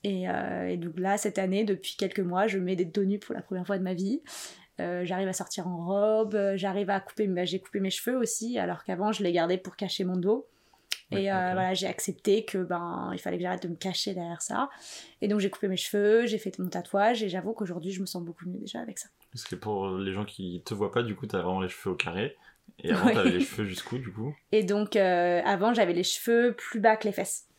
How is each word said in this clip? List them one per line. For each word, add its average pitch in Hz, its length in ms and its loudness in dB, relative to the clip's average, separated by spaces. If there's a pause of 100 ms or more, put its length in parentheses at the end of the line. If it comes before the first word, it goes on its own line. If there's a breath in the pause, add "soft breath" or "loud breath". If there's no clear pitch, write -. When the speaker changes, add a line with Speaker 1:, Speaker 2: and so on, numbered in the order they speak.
Speaker 1:
Et, 185 260 -2
euh, - 380 -2
et 180 100 -2
donc 170 220 -6
là, 196 180 2
cette 208 220 -2
année, 190 240 2
depuis 196 340 -2
quelques 185 220 -2
mois, 185 280 2
je 190 120 0
mets 180 160 0
des 175 140 0
tenues 196 300 0
pour - 140 -8
la - 80 -4
première 180 240 -6
fois 196 140 0
de 185 40 -2
ma 185 120 -2
vie. 196 260 -2 (580 loud breath)
Euh, 180 260 -2
j'arrive 190 220 -2
à 185 60 -2
sortir 185 340 -6
en 170 200 -6
robe, 214 480 4
euh, 196 200 2
j'arrive 196 360 0
à 196 80 2
couper, - 280 -2
bah, 180 180 2
j'ai 180 140 -2
coupé - 200 -6
mes 190 100 2
cheveux 247 260 0
aussi, 233 440 -2
alors 175 240 -2
qu'avant, 190 280 0
je 202 120 -2
les 180 80 4
gardais 175 260 4
pour 185 180 -10
cacher 196 280 -4
mon 180 140 0
dos. 208 280 2 (680 loud breath)
Speaker 2:
Oui, 196 120 0
Speaker 1:
Et, 196 80 0
euh, 190 40 2
Speaker 2:
ok. 185 180 0
Speaker 1:
voilà, 185 200 2
j'ai 185 140 -2
accepté 202 580 0
que, - 140 -4
ben, 175 540 -4
il 180 60 -6
fallait 180 180 -2
que 175 60 -2
j'arrête 180 200 -2
de 185 60 -4
me 170 60 -4
cacher 190 380 -4
derrière 170 280 -6
ça. - 280 -2 (520 loud breath)
Et 214 60 0
donc, 208 120 2
j'ai 196 100 2
coupé - 180 -2
mes 190 100 0
cheveux, 214 480 4
j'ai 233 120 0
fait - 220 -6
mon 180 100 -2
tatouage, 208 540 2
et 202 60 0
j'avoue 185 240 -4
qu'aujourd'hui, 175 380 -4
je 185 100 -6
me 190 40 -2
sens 180 180 -8
beaucoup 170 240 -10
mieux 180 120 -6
déjà 208 220 -10
avec 233 180 -10
ça. - 80 -14 (240)
Speaker 2:
Parce - 140 -12
que - 100 -6
pour 98 340 -2
les 95 240 -2
gens 101 120 -2
qui 90 400 -8
te - 80 -6
voient 101 180 0
pas, 120 120 0
du 110 120 -4
coup, - 100 -10
t'as 98 160 -2
vraiment 92 200 0
les 92 80 -2
cheveux - 220 -6
au 90 40 -2
carré. 95 400 -4 (440 soft breath)
Et - 120 0
avant, 90 160 4
Speaker 1:
Oui. 247 60 8
Speaker 2:
t'avais 92 180 6
les 90 80 2
cheveux 90 260 -2
jusqu'où, 98 320 -6
du 123 140 -8
coup ? 113 240 -6 (160)
Speaker 1:
Et 214 120 6
donc, 208 340 0
euh, 175 480 4
avant, 202 280 4
j'avais 196 200 4
les 175 100 2
cheveux 233 500 4
plus - 280 -6
bas 220 160 8
que 220 100 -8
les 202 60 0
fesses. - 340 -6 (120)